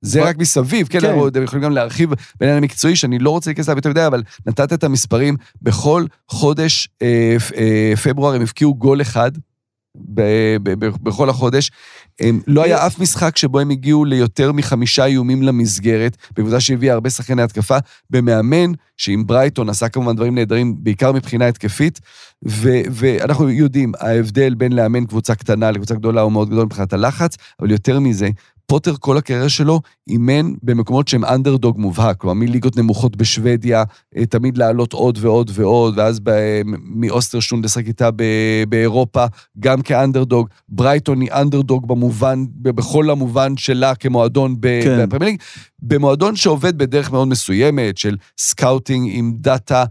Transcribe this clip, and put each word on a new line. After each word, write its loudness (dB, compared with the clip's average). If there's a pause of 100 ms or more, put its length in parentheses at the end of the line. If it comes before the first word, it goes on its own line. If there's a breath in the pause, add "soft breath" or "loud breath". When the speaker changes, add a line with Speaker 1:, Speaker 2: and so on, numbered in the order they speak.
Speaker 1:
זה 0
Speaker 2:
ב-, 4
Speaker 1:
רק 0
מסביב, 0
כן, 0
Speaker 2:
כן. 2
Speaker 1:
אנחנו 0
יכולים -4
גם 0
להרחיב 0 (300 loud breath)
בעניין 2
המקצועי, 0
שאני 0
לא 2
רוצה -2
להיכנס -4
אליו 2
יותר -2
מדי, 2
אבל 0 (220 loud breath)
נתת 0
את -2
המספרים, 0 (260 soft breath)
בכל 0 (220 soft breath)
חודש, 0 (120)
אה, 2
פ-, -6
אה, 2 (100)
פברואר 0
הם 0
הבקיעו 0
גול 2
אחד, 0 (800)
ב-, 2
ב-, -2
ב-, -4
בכל 0
החודש, 0 (480 loud breath)
הם, 2
לא 4
היה 2
Speaker 2:
אה. 0
Speaker 1:
אף -6
משחק -2
שבו 0
הם -2
הגיעו 2
ליותר 0
מחמישה 0
איומים 2
למסגרת, 0 (140)
בקבוצה 0
שהביאה 0
הרבה 0
שחקני -2
התקפה, 0 (320 soft breath)
במאמן, 2 (260)
שעם -2
ברייטון 0
עשה -2
כמובן -2
דברים 0
נהדרים, 0
בעיקר 0
מבחינה 0
התקפית, -2 (460 loud breath)
ו-, 0 (100)
ואנחנו 0
יודעים, 2
ההבדל 0
בין 0
לאמן 2
קבוצה -2
קטנה 0
לקבוצה -4
גדולה 0
הוא 2
מאוד 0
גדול 2
מבחינת -6
הלחץ, -2 (240 loud breath)
אבל 0
יותר 2
מזה, 0 (380 loud breath)
פוטר 0
כל 0
הקריירה -2
שלו 2 (260 soft breath)
אימן 0 (100)
במקומות 0
שהם 0
אנדרדוג 0
מובהק, 0
כלומר -2
מליגות 0
נמוכות 0
בשוודיה, 0 (340 loud breath)
אה, 0
תמיד -2
לעלות 0
עוד 0
ועוד 2
ועוד, 2
ואז 0
ב-, 0
מ-, -8
מאוסטרשונד -2
לשחק -4
איתה 0
ב-, -4 (460)
באירופה, 0 (340 loud breath)
גם 2
כאנדרדוג, 2 (220 soft breath)
ברייטון 0
היא -2
אנדרדוג 0
במובן, 0
ב-, -4
בכל 0
המובן 0
שלה 0
כמועדון 0
ב- 0
Speaker 2:
כן. 2
Speaker 1:
בפרמייר -2
ליג, -6 (380 loud breath)
במועדון 2
שעובד 0
בדרך 0
מאוד 2
מסוימת, 0
של -4 (200 soft breath)
סקאוטינג -2
עם -2
דאטה 0